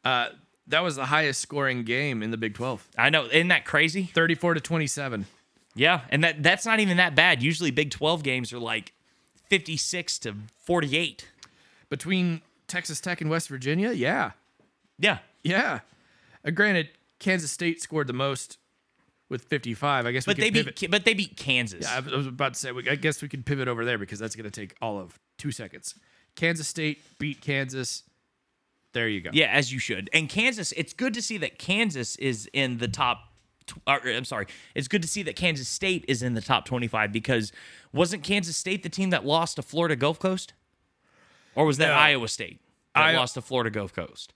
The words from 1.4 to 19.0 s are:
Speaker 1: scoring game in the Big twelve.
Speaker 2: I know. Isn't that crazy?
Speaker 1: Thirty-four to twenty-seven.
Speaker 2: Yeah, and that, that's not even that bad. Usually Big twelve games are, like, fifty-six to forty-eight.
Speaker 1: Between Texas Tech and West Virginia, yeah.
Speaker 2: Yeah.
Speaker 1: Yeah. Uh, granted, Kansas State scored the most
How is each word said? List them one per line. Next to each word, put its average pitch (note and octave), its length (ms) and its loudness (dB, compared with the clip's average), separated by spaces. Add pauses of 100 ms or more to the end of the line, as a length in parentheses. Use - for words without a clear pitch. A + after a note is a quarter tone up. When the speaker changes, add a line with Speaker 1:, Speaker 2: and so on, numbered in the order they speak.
Speaker 1:
scoring C3 420 -2
game A#2+ 400 0
in A2 80 -2
the A2+ 60 -4
Big A2 180 -2
twelve. A#2+ 320 -4 (100)
Speaker 2:
I A#2+ 120 8
know. D3+ 160 4
Isn't D#3+ 240 4
that D#3 160 4
crazy? D#3+ 380 2 (100)
Speaker 1:
Thirty-four E3 400 4
to D#3 80 0
twenty-seven. C#3 640 -2 (500)
Speaker 2:
Yeah, D3+ 340 6
and D#3 140 4
that, D3+ 180 2
that's E3+ 240 4
not A3 140 4
even F#3+ 180 4
that F3 180 4
bad. D#3 280 6
Usually D#3 280 0
Big D3 200 0
twelve D#3 320 0
games B2+ 300 -2
are, B2 60 -8
like, A2+ 340 -4 (560)
fifty-six E3+ 680 -2
to A2 160 -8 (200)
forty-eight. D#3+ 720 -2 (640)
Speaker 1:
Between E3+ 520 0 (260)
Texas E3+ 340 -6
Tech F3 200 -6
and D#3 80 -2
West E3 200 0
Virginia, D3 420 -2
yeah. C3 400 0 (680)
Speaker 2:
Yeah. F3 220 2 (240)
Speaker 1:
Yeah. F#3 380 2 (600)
Uh, D3 60 -2
granted, F3 400 2 (300)
Kansas F3+ 320 0
State E3 320 -2
scored D3+ 240 -2
the B2 60 -4
most C3+ 440 -4 (720)